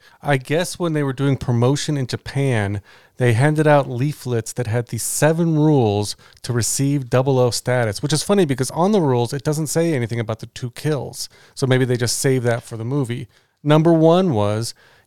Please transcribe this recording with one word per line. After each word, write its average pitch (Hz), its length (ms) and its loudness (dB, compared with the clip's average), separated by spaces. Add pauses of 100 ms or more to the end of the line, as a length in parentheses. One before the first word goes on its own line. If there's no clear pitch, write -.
(220)
I 143 140 0
guess 147 420 -4
when 170 140 -2
they 151 100 0
were 139 100 -2
doing 135 240 0
promotion 127 600 0
in 135 100 -4
Japan, 110 760 -2 (360)
they 123 160 2
handed 147 340 2
out 143 240 4
leaflets 123 600 -4
that 120 160 -4
had 120 200 -2
the 117 100 -6
seven 165 600 0
rules 117 560 2 (280)
to - 100 -6
receive 135 580 -2
double 131 300 2
O 123 100 4
status, 120 500 -2
which 143 120 -2
is 151 100 0
funny 202 220 2
because 135 260 -2
on 180 220 0
the 208 80 4
rules, 123 320 0
it 143 100 -6
doesn't 156 240 -2
say 165 260 0
anything 120 280 -2
about 110 180 -6
the - 80 -14
two - 240 -12
kills. - 580 -6 (260)
So - 120 -4
maybe 127 180 4
they 123 120 0
just 117 240 -2
saved 131 260 0
that 120 160 0
for - 140 -14
the 110 80 -8
movie. 123 420 -4 (360)
Number 156 300 4
one 165 420 4
was, 107 380 -2 (340)